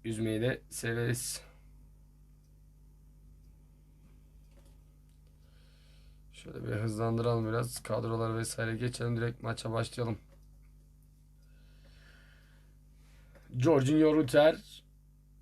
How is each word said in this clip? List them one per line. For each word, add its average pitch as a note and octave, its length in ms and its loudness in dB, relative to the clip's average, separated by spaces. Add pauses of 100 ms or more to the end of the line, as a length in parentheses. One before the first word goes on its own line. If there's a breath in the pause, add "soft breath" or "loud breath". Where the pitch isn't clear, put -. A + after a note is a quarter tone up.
üzmeyi A2 360 -2
de B2 200 -2 (100)
severiz. A#2+ 720 -4 (4000 soft breath)
Şöyle - 300 -14
bir A#2 100 -6
hızlandıralım A2+ 760 -2
biraz. A#2+ 340 -4
Kadroları A2+ 560 -4
vesaire A2+ 380 -4
geçelim. A#2+ 400 -4
Direkt A#2 260 -4
maça A2+ 300 -6
başlayalım. A#2 460 -4 (3500 soft breath)
Jorginho D3+ 560 6
Ruter. D3+ 680 4 (600)